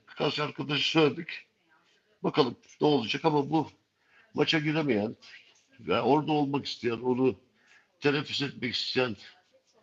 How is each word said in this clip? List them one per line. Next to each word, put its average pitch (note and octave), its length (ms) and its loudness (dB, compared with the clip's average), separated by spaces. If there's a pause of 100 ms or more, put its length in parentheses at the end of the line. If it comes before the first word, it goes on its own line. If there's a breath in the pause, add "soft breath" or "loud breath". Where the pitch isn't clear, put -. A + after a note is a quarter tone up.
(100)
birkaç D3+ 280 -2
arkadaşı C#3 520 -4
söyledik. D3+ 380 2 (920)
Bakalım D#3 340 2 (240)
ne D3 60 4
olacak C#3 380 0
ama D3 260 0
bu D#3 200 0 (640)
maça D#3 240 2
giremeyen D3 580 0 (640 soft breath)
ve F2+ 200 0
orada C#3+ 320 2
olmak C#3 340 0
isteyen, A#2 340 -4
onu B2+ 360 2 (640)
teneffüs C#3+ 420 -2
etmek B2 320 -6
isteyen B2 420 -2 (680)